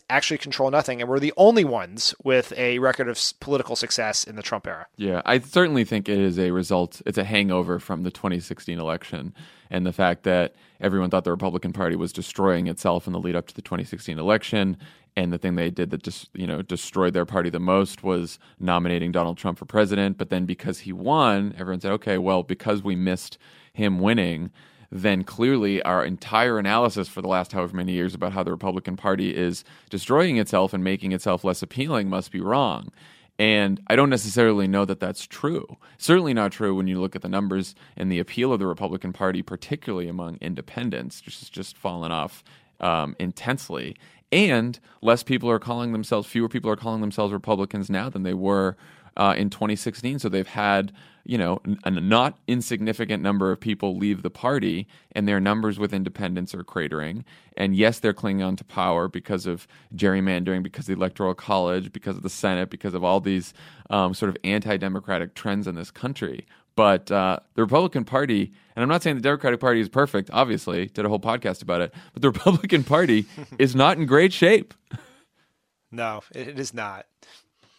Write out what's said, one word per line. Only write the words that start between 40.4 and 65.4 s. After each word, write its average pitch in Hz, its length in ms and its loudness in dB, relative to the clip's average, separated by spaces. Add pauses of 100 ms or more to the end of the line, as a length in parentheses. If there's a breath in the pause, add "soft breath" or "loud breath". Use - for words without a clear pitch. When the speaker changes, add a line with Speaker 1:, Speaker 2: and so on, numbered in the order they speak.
Speaker 2:
which - 140 -18
has - 100 -20
just - 280 -14
fallen 85 340 -6
off, 80 320 -6 (360 soft breath)
um, 80 400 0
intensely. 90 760 -6 (340 soft breath)
And 123 480 2 (220 soft breath)
less 113 220 4
people 120 260 0
are 113 100 4
calling 120 320 -4
themselves, 110 360 -2
fewer 117 220 0
people 113 200 -4
are 107 60 2
calling 110 260 -6
themselves 104 320 -2
Republicans 98 560 -2
now 101 200 -2
than 95 140 -6
they 92 120 -2
were, 95 420 0 (400 soft breath)
uh, 98 180 4
in 101 140 0
twenty 107 260 -2
sixteen. 127 440 -6
So 113 100 -2
they've 95 180 -2
had, 101 460 0 (320 soft breath)
you 123 120 -2
know, 92 280 0
n-, 101 180 -2
a 95 80 0
not 110 460 2 (100)
insignificant 110 760 -2
number 98 280 2
of 90 80 0
people 98 380 -2
leave 98 240 0
the 90 80 -4
party, 101 580 -2 (260 soft breath)
and 104 140 0
their 101 120 2
numbers 104 400 0
with 101 140 -2
independents 92 600 -4
are 90 100 -10
cratering. 78 600 -6 (340 soft breath)
And 98 180 2
yes, 107 240 4
they're 104 140 2
clinging 98 300 -2
on 92 140 -2
to - 60 -12
power 90 440 0
because 90 400 -6
of 87 200 -6 (280 soft breath)
gerrymandering, 92 680 0
because - 240 -10
of 95 80 -2
the 92 60 -2
Electoral 92 320 -2
College, 92 580 0
because 95 260 -8
of - 60 -14
the 95 60 -6
Senate, 92 400 -2
because - 240 -8
of 90 100 -4
all 92 160 4
these, 92 340 -2 (360 loud breath)
um, 95 240 2
sort 101 160 -2
of 90 140 -6
anti-democratic 95 920 -2
trends 101 340 -4